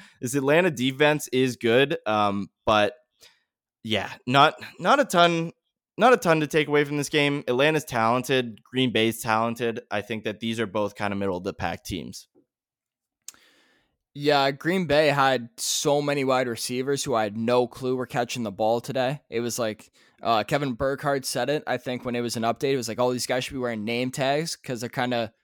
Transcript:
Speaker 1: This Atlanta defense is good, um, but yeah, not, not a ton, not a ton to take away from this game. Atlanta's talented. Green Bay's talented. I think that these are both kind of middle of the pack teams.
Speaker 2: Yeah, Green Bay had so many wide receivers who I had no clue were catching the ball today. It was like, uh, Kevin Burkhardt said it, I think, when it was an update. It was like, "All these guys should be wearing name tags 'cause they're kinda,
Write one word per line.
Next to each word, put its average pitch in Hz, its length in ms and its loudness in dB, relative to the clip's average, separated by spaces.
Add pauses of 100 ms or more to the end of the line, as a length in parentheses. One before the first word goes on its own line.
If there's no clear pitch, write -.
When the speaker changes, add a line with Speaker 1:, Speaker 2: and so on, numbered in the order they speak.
(200)
Speaker 1:
This 131 160 -4
Atlanta 151 340 2
defense 139 600 0
is 127 240 2
good, 127 500 2
um, 104 420 0 (160)
but 107 280 4 (880)
yeah, 104 280 -4 (160)
not, 139 300 6 (240)
not 214 180 4
a 277 60 2
ton, 170 480 2 (440)
not 240 160 6
a 233 40 8
ton 160 240 2
to 147 80 0
take 151 180 0
away 147 160 4
from 143 140 -4
this 143 120 -2
game. 143 380 0
Atlanta's 143 380 2
talented. 120 800 0
Green 127 260 0
Bay's 113 300 2
talented. 117 600 -2 (120)
I 104 80 -2
think 107 240 -8
that 110 160 -6
these 113 180 -4
are 113 80 -2
both 101 300 -4
kind 101 160 -4
of 98 80 -4
middle 98 160 -2
of 92 80 -8
the 95 100 -4
pack 92 300 -6
teams. - 420 -12 (1900)
Speaker 2:
Yeah, 143 360 2
Green 170 360 -2
Bay 147 220 4
had 135 500 2
so - 420 0
many 143 240 -2
wide 131 240 2
receivers 127 560 -4
who 135 100 -2
I 110 100 2
had 104 120 -6
no 120 300 2
clue 127 300 -4
were 127 100 -4
catching 123 380 -4
the 104 80 -6
ball 110 280 0
today. 131 480 -4
It 117 120 -4
was 120 180 -4
like, 110 320 -6 (320)
uh, 110 220 2
Kevin 143 280 -2
Burkhardt 139 540 -2
said 131 240 -2
it, 151 160 -2
I 127 100 -2
think, 123 280 -8
when 123 120 -4
it 120 60 -2
was 120 140 -6
an 113 60 -4
update. 117 300 0
It 139 60 2
was 110 100 -6
like, 110 100 -6
"All 123 120 2
these 127 160 -4
guys 127 180 -2
should - 80 -10
be 139 60 -8
wearing 117 260 -4
name 120 260 -2
tags 147 460 -2
'cause 123 240 -10
they're 120 80 -8
kinda, 120 560 -4